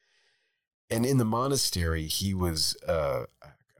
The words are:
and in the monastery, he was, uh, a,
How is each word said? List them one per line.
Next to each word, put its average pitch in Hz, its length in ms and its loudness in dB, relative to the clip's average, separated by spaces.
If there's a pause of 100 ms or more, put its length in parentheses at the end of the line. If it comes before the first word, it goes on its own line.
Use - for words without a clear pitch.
(880)
and 113 140 0
in 135 140 4
the 120 80 4
monastery, 110 800 0
he 98 300 -2
was, 85 420 0 (100)
uh, 69 380 0 (160)
a, - 60 -20 (320)